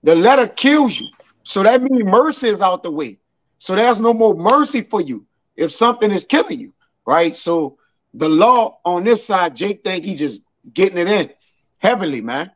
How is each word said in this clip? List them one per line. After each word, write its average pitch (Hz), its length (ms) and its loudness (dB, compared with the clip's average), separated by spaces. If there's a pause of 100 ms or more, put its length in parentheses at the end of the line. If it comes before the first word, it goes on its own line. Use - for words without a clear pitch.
The 160 120 4
letter 233 320 4
kills 277 540 2
you. - 60 -12 (360)
So - 200 -4
that 247 200 4
means 254 220 0
mercy 240 440 2
is 202 120 -2
out 185 220 0
the 175 80 -8
way. 147 280 -8 (400)
So - 160 -8
there's 220 240 2
no 226 140 2
more 226 220 2
mercy 240 480 0
for 208 180 -6
you 131 240 -8 (320)
if 165 160 -2
something 226 380 0
is 190 140 -4
killing - 360 -2
you, - 140 -18 (320)
right? 165 280 0
So 165 440 -4 (340)
the 156 160 -4
law 220 560 2
on 175 200 -4
this 220 200 0
side, 180 320 -2
Jake 202 260 -6
think 185 220 -6
he 190 100 -8
just 143 280 -8 (320)
getting 185 240 0
it 175 100 -2
in 202 220 -2 (480)
heavily, 190 420 0
man. 135 340 -8